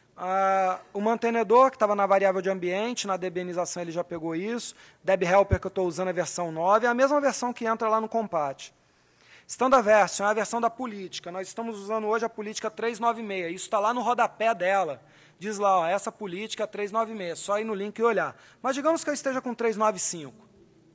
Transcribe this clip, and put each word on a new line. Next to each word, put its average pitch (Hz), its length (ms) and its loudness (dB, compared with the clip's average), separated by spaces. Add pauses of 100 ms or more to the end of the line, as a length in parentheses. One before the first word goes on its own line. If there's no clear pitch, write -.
(200)
Ah, 190 600 2 (140)
o 202 60 -6
mantenedor, 226 680 4
que - 80 -6
tava 208 160 2
na 202 140 2
variável 190 340 4
de 180 80 -2
ambiente, 190 560 -4
na 196 120 -2
debianização 175 640 -4
ele 170 80 -8
já 170 120 -4
pegou 165 320 -6
isso. 220 400 -6 (280)
Deb 185 180 2
Helper, 190 380 4
que - 80 -8
eu 185 40 -4
tô 190 120 0
usando, 180 240 -2
é - 20 -2
a 180 40 -4
versão 170 380 -4
nove, 196 360 4
é - 20 4
a 240 40 2
mesma 277 280 4
versão 247 320 -2
que 240 120 -8
entra 226 220 0
lá 220 140 2
no 220 80 -6
Compat. 170 640 -4 (720)
Standard 254 400 4
Version 202 400 4
é 208 60 4
a - 20 0
versão 220 260 -2
da 226 120 0
política. 202 600 -10
Nós 185 160 -8
estamos 233 320 -8
usando 214 280 -4
hoje 220 180 0
a 226 40 -4
política 214 400 -8
três 220 300 -4
nove 233 220 0
meia. 190 260 -6
Isso 180 220 -6
tá 202 100 2
lá 214 140 2
no 247 80 -2
rodapé 226 540 0
dela. 175 460 0 (360)
Diz 202 220 -8
lá, 190 220 4
ó, 165 60 0
"Essa 196 240 -2
política 208 520 -8
é 202 40 -2
três 208 240 -6
nove 226 220 -2
meia". 180 220 -8
Só 202 240 -2
ir 220 40 -4
no 220 120 -4
link 202 240 -8
e 226 40 2
olhar. 185 320 2 (240)
Mas 254 160 -2
digamos 302 280 0
que - 80 -2
eu - 20 -2
esteja 262 260 -4
com 247 140 -6
três 226 240 0
nove 214 220 2
cinco. 151 480 -6 (480)